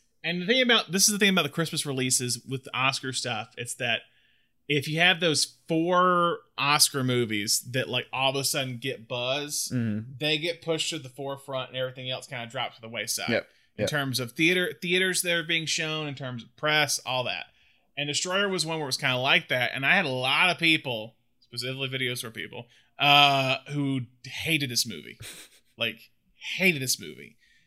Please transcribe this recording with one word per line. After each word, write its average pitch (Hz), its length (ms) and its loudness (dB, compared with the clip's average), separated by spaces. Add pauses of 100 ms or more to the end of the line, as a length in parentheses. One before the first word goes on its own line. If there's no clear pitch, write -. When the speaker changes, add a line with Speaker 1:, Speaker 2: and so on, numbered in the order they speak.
(240)
Speaker 1:
And 175 180 -2
the 180 40 -6
thing 254 160 4
about, 240 300 4
this 190 160 4
is 214 60 2
the 202 60 -4
thing 202 100 6
about 185 140 4
the 147 60 -2
Christmas 160 360 -2
releases 127 580 0
with 131 200 -6
the - 120 -10
Oscar 131 380 -2
stuff. 113 440 -6
It's 117 180 -8
that - 260 -2 (640)
if 147 200 0
you 156 120 -2
have 175 200 4
those 160 380 0 (100)
four 175 720 4 (180)
Oscar 143 460 2
movies 110 560 0 (120)
that, 127 160 -2
like, 120 240 -4
all 131 200 0
of 135 60 -4
a 135 60 0
sudden 131 340 -2
get 113 300 -8
buzz, 135 640 -4
Speaker 2:
Mm-hmm. 117 460 -2
Speaker 1:
they 151 220 0
get 165 240 -4
pushed 160 260 -2
to 165 80 -4
the 131 120 -14
forefront 135 600 -8
and 127 80 -10
everything 131 320 -6
else 127 180 -8
kinda 120 200 -10
drops 117 300 -6
to - 40 -20
the 113 80 -14
wayside. 110 400 -4
Speaker 2:
Yep. 110 200 0 (280)
Speaker 1:
In 107 60 -2
Speaker 2:
Yep. 98 60 0
Speaker 1:
terms 139 300 -2
of 120 120 -6
theater, 180 500 2
theaters 180 400 0
that 175 140 0
are 170 80 0
being 165 220 -2
shown, 156 420 -2
in 139 80 -8
terms 127 280 -10
of - 120 -20
press, 151 500 2
all 127 200 -2
that. 95 220 -6 (500)
And 147 100 -4
Destroyer 185 420 0
was 180 160 0
one 160 120 -2
where 151 80 -4
it - 20 -4
was 131 100 -2
kinda 131 200 0
like 143 320 2
that. 123 260 0
And 135 100 -4
I 160 100 6
had 190 100 4
a 139 40 -2
lot 135 400 2
of 170 80 0
people, 139 600 0 (240)
specifically 131 480 -8
video 131 260 -4
store 120 160 -8
people, - 360 -12 (300)
uh, 139 600 6 (100)
who 139 340 -2 (240)
hated 143 440 -2
this 120 180 -2
movie. 73 340 -12
Speaker 2:
<laughs> 113 60 -14 (500)
Speaker 1:
Like, 117 320 -4 (480)
hated 170 240 2
this 123 180 -2
movie. 71 380 -14 (280)